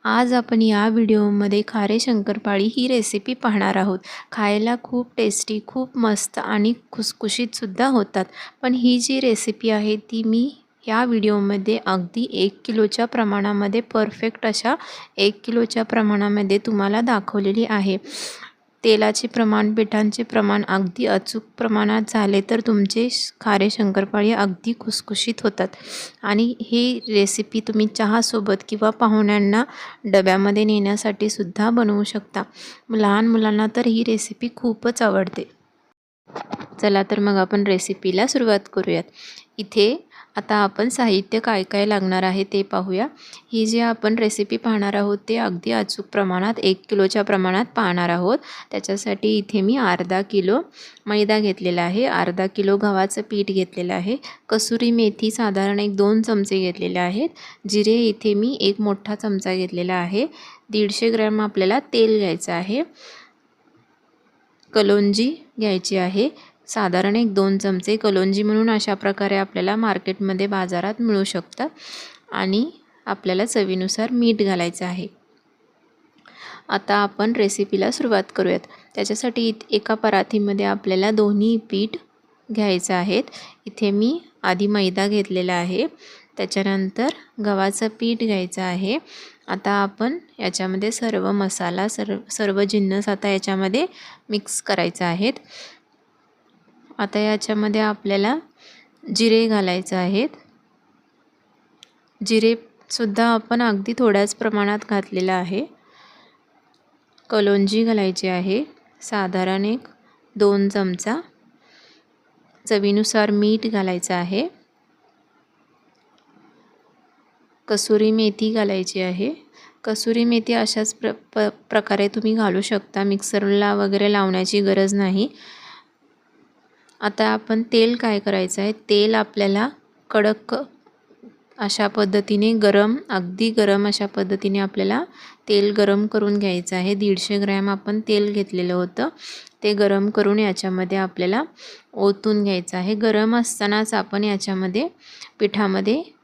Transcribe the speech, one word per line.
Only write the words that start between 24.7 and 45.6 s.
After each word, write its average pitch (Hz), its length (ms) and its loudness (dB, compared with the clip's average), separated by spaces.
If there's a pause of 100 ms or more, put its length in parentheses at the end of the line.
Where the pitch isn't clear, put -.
खुसखुशीत 220 640 -4
होतात. - 260 -2 (540)
आणि 220 380 2
ही 233 480 0
रेसिपी 208 520 0
तुम्ही 214 260 0
चहासोबत 214 840 0
किंवा 214 220 0
पाहुण्यांना 214 720 2 (400)
डब्यामध्ये 196 600 4
नेण्यासाठी 208 680 0
सुद्धा 208 400 -2
बनवू 208 340 2
शकता. 202 380 -6 (480)
लहान 214 360 2
मुलांना 220 400 2 (100)
तर 247 100 0
ही 226 180 2
रेसिपी 220 520 -4
खूपच 233 460 -2
आवडते. 190 480 0 (1300)
चला 202 220 2
तर 202 160 -2
मग 202 180 2
आपण 202 280 2
रेसिपीला 190 640 0
सुरुवात 226 340 2 (120)
करूयात. 170 320 -2 (540)
इथे 220 480 2 (300)
आता 208 180 -2
आपण 208 340 2
साहित्य 220 520 0
काय 208 220 0
काय 202 240 0
लागणार 190 360 0
आहे 190 220 0
ते 196 180 -2
पाहूया. 196 460 -2 (440)
ही 220 140 0
जी 233 140 0
आपण 226 340 0
रेसिपी 220 420 0
पाहणार 208 380 -2
आहोत 202 240 0 (100)
ते 226 80 0
अगदी 208 340 -4